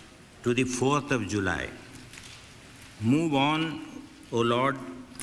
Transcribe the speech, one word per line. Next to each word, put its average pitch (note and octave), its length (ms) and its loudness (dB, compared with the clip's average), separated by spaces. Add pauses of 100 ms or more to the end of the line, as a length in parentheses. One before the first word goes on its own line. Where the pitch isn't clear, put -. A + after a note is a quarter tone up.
(440)
To A#2+ 100 4
the B2+ 100 4
Fourth C3 480 2
of A2+ 160 0
July. F2+ 400 0 (1300)
Move D3 320 4
on, D3+ 480 2 (500)
O A#2 80 2
Lord, B2 380 4 (460)